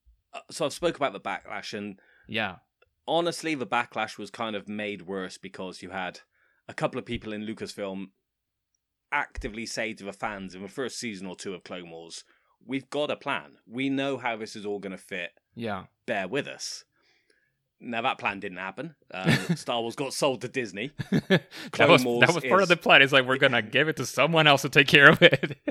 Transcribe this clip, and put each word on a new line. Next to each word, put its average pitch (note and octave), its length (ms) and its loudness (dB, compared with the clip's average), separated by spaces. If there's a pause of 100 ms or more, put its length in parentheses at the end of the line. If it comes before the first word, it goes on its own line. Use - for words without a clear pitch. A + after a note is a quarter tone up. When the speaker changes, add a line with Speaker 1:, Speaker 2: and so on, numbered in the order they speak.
(340)
Speaker 1:
uh, - 80 -16 (100)
so E3 160 -4
I've B2+ 60 -8
spoke D3 220 -2
about C3 180 -4
the G2 60 -10
backlash, G2 560 -10
and G2+ 240 -10 (280)
Speaker 2:
Yeah. G#2+ 300 -6 (500)
Speaker 1:
Honestly, D#3+ 480 -2
the B2 120 -6
backlash A#2 500 -4
was G2+ 140 -12
kind A2 240 -6
of F#2+ 140 -10
made G#2 340 -8
worse F#2 340 -8
because F#2+ 440 -14
you F#2 100 -14
had F#2 300 -8 (460)
a A2 60 -14
couple C3 260 -4
of G#2 60 -8
people A2 280 -8
in G#2+ 120 -8
Lucasfilm G2 640 -10 (1040)
actively A#2 540 -6
say A2+ 280 -6
to G2 100 -18
the G2 100 -10
fans G2 420 -10
in F#2 60 -14
the G2 60 -12
first A#2+ 320 -10
season G2 280 -10
or F2+ 80 -12
two G2 180 -10
of F2 100 -12
Clone F2+ 260 -14
Wars, E2 340 -16 (420)
"We've C3 240 -8
got C#3+ 220 -4
a A2 40 -6
plan. E2 420 -8 (100)
We C3 220 -4
know C3+ 280 -2
how A#2 200 -4
this G#2+ 180 -12
is G#2 100 -12
all G#2 140 -6
gonna F#2+ 180 -10
fit. F2+ 340 -10 (240)
Speaker 2:
Yeah. G#2 300 -8 (200)
Speaker 1:
Bear G2 220 -4
with B2+ 200 -6
us." - 380 -14 (1000)
Now, A#2 160 -6
that A#2+ 160 0
plan G2+ 220 -4
didn't F#2 200 -10
happen. F#2+ 360 -10 (180)
Um, F#2 180 0
Speaker 2:
<laughs> - 260 0
Speaker 1:
Star A#2+ 240 -4
Wars A#2 140 -4
got C3 180 -6
sold C3+ 280 0
to B2+ 60 -6
Disney. A2 500 -6
Speaker 2:
<laughs> - 140 -10 (160)
That F#3 160 2 (280)
Speaker 1:
Clone A2+ 200 4
Speaker 2:
was, C3 140 6
Speaker 1:
Wars A#2+ 220 2
Speaker 2:
that E3+ 80 4
was C#3+ 100 -4
part F3+ 160 4
of - 20 4
Speaker 1:
is E3+ 60 4
Speaker 2:
the E3+ 80 6
plan. E3+ 240 8
It's C3+ 120 6
like, C3 120 8
"We're C3 120 2
gonna B2+ 240 4
give A#2+ 280 0
it D#3 80 -2
to C3 80 -4
someone D#3 420 4
else C#3 160 6
to C#3+ 60 -2
take C#3+ 180 6
care C#3+ 220 10
of - 120 6
it." D#3+ 360 6 (140)